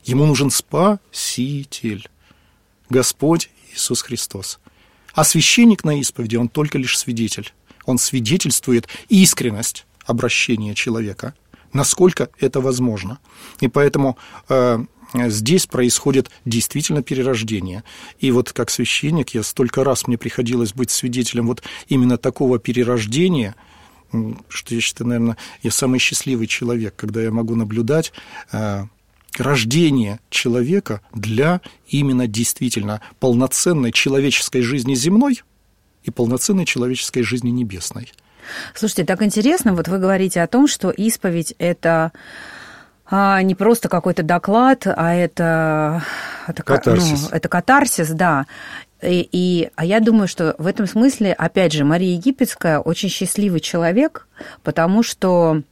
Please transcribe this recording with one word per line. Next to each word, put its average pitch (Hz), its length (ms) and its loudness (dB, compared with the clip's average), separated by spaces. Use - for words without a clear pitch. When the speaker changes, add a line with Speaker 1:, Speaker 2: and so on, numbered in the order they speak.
Speaker 1:
Ему 135 200 2
нужен 139 240 2
спаситель. 127 840 -6
Господь 139 600 2
Иисус - 280 -4
Христос. - 580 -10
А 156 100 2
священник 214 600 6
на 151 160 0
исповеди, 117 360 -4
он 117 140 0
только 147 280 -2
лишь 127 200 -2
свидетель. 113 560 -4
Он 127 120 2
свидетельствует 123 920 0
искренность 127 760 2
обращения 113 680 -2
человека, 113 580 -6
насколько 143 580 2
это 135 220 0
возможно. 123 580 -2
И 135 60 2
поэтому, 139 500 2
э, 123 300 4
здесь 120 540 0
происходит 127 640 0
действительно 139 580 -2
перерождение. 110 800 -4
И 135 120 0
вот 120 200 2
как - 180 -4
священник, 143 680 -2
я 110 80 -2
столько 131 400 -2
раз 131 240 0
мне 120 100 0
приходилось 120 560 -2
быть 123 180 -4
свидетелем 120 560 -2
вот - 140 -4
именно 123 300 2
такого 127 420 0
перерождения, 120 960 0
м, 113 380 -6
что - 260 -10
я 117 60 -2
считаю, - 280 -4
наверное, 117 280 0
я 113 100 -2
самый 127 280 0
счастливый 117 480 -2
человек, 117 480 -4
когда 107 260 -6
я 113 100 -2
могу 113 240 -2
наблюдать, 117 560 0
э, 104 340 -4
рождение 127 840 0
человека 123 720 -2
для 113 460 0
именно 135 400 0
действительно 107 760 -4
полноценной 131 720 2
человеческой 135 680 0
жизни 127 320 -2
земной 208 480 2
и - 80 -6
полноценной 131 540 0
человеческой 127 580 -2
жизни 120 260 -2
небесной. 117 600 -6
Speaker 2:
Слушайте, 208 300 -2
так 190 180 0
интересно, 214 500 2
вот 165 140 -2
вы 185 100 -2
говорите 185 440 2
о 170 60 2
том, 269 200 4
что - 240 0
исповедь — 185 640 -2
это, 165 540 0
а, 196 320 4
не 190 140 2
просто 214 340 2
какой-то 180 320 0
доклад, 208 640 4
а 170 300 0
это, 160 880 0
это - 140 -8
ка-, 139 160 2
Speaker 3:
Катарсис. 147 460 2
Speaker 2:
ну, 165 80 -8
это - 180 -4
катарсис, 233 600 2
да. 160 360 2
И, 180 300 0
и, 180 440 0
а 160 80 -2
я 196 160 2
думаю, 220 280 4
что 160 320 -2
в 156 80 -2
этом 202 180 -2
смысле, 214 480 2
опять 170 400 2
же, 147 120 0
Мария 180 280 2
Египетская 180 640 0
очень 170 300 -2
счастливый 185 520 -2
человек, 180 680 0
потому 170 400 2
что 175 600 2